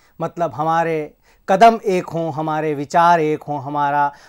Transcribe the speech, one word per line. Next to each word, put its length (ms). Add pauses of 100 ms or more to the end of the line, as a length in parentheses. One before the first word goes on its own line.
(220)
मतलब 320
हमारे 600 (360)
कदम 360
एक 200
हों, 280
हमारे 400
विचार 460
एक 240
हों, 180
हमारा 520 (160)